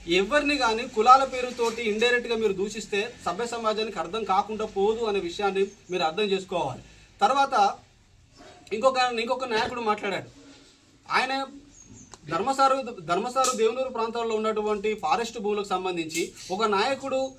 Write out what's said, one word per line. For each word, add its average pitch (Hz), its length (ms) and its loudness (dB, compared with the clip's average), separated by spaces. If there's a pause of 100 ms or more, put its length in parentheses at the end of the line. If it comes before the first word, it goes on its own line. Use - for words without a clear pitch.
ఎవరిని 285 480 2
కానీ 240 320 0
కులాల 254 360 8
పేరుతోటి 240 580 -2
ఇండైరెక్ట్గా 233 540 0
మీరు 220 160 2
దూషిస్తే 208 600 -4 (120)
సభ్య 185 200 -2
సమాజానికి 220 520 -2
అర్థం 180 260 -6
కాకుండా 202 400 0
పోదు 214 400 0
అనే 202 160 0
విషయాన్ని 190 460 0 (240)
మీరు 180 120 0
అర్థం 165 220 0
చేసుకోవాలి. 175 560 -2 (400)
తర్వాత 254 560 4 (960)
ఇంకొక, 254 260 4
ఇంకొక 247 460 0
నాయకుడు 233 360 -2
మాట్లాడాడు. 202 480 -2 (840)
ఆయన 262 340 0 (840)
ధర్మసారు, 254 680 0
ధర్మసారు 240 560 0
దేవనూరు 240 320 0
ప్రాంతాల్లో 226 460 -2
ఉన్నటువంటి 214 600 0
ఫారెస్ట్ 208 440 -2
భూములకు 208 300 -2
సంబంధించి 180 640 -4 (180)
ఒక 202 140 0
నాయకుడు 262 760 0